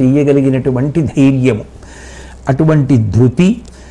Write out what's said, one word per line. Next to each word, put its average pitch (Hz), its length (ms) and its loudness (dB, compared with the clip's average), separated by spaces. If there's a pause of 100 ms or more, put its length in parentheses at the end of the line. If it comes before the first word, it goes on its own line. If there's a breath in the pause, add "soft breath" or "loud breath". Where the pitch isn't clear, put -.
చేయగలిగినటువంటి 135 1000 0
ధైర్యము, 131 640 0 (880 loud breath)
అటువంటి 147 480 0
ధృతి, 120 640 0 (300 loud breath)